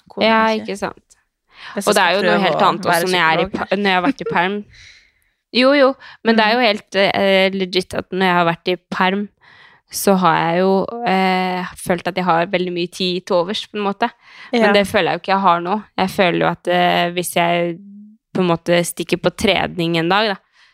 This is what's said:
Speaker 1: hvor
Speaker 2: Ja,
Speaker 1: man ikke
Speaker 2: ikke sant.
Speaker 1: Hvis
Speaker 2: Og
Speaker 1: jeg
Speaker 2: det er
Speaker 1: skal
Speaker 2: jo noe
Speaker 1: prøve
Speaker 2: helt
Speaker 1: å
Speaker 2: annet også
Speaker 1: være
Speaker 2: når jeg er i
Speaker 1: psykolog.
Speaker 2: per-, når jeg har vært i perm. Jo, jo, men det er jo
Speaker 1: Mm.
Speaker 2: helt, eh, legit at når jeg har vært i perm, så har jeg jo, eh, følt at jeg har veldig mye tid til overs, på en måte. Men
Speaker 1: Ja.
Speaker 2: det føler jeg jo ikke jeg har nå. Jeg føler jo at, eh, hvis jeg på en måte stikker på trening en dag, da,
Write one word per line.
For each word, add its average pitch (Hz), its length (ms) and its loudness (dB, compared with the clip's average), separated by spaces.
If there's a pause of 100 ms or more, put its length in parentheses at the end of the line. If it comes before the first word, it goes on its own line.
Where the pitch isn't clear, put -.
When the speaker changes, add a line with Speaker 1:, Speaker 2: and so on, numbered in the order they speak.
(100)
Speaker 1:
hvor - 140 -4
Speaker 2:
Ja, 220 200 2
Speaker 1:
man 220 160 0
ikke 214 140 -10
Speaker 2:
ikke 202 40 -10
sant. - 380 -12 (580)
Speaker 1:
Hvis 202 140 -6
Speaker 2:
Og 208 60 4
Speaker 1:
jeg - 0 -
Speaker 2:
det 208 80 4
er 175 80 4
Speaker 1:
skal 185 60 2
Speaker 2:
jo 202 60 -2
noe 180 80 0
Speaker 1:
prøve 190 160 2
Speaker 2:
helt 165 160 0
Speaker 1:
å 185 60 4
Speaker 2:
annet 165 120 -2
også 170 100 -2
Speaker 1:
være 175 200 0
Speaker 2:
når 180 100 0
jeg - 0 -
er 160 200 2
i 170 40 0
Speaker 1:
psykolog. 196 240 -6
Speaker 2:
per-, 190 100 -2
når 202 120 0
jeg 185 80 2
har 180 80 0
vært - 140 -2
i - 120 -10
perm. 190 240 0 (960)
Jo, 254 220 4
jo, 269 140 4 (360)
men 226 120 2
det 220 80 4
er 214 80 2
jo 240 60 0
Speaker 1:
Mm. 254 80 2
Speaker 2:
helt, 208 300 -4
eh, 196 540 2
legit 185 440 -4
at - 160 -8
når 185 160 -4
jeg 180 120 4
har 175 80 2
vært 170 220 -4
i 180 80 0 (140)
perm, 190 380 -2 (640)
så - 240 2
har 170 200 2 (160)
jeg 175 80 0
jo, 190 260 2 (200)
eh, 185 580 0 (120)
følt - 300 -4
at 175 80 -4
jeg 185 100 -4
har 175 220 2
veldig 180 260 -2
mye 175 180 -4
tid 180 360 -4
til 190 100 0
overs, 180 300 -2
på - 120 -16
en 208 60 -4
måte. 202 260 -2 (420)
Men 240 100 2
Speaker 1:
Ja. 208 100 4
Speaker 2:
det 202 140 4
føler 185 240 0
jeg 151 40 0
jo 170 40 -4
ikke 190 160 -2
jeg 196 60 2
har 175 200 2
nå. 190 240 -4 (140)
Jeg 190 100 0
føler 175 320 2
jo 165 60 2
at, 170 220 -4
eh, 175 420 2
hvis 175 240 -6
jeg 175 440 0 (540)
på - 80 -2
en 185 80 2
måte 170 380 0
stikker - 340 -6
på 180 160 -2
trening 170 600 0
en 165 100 0
dag, 208 200 2
da, 190 80 -4 (380)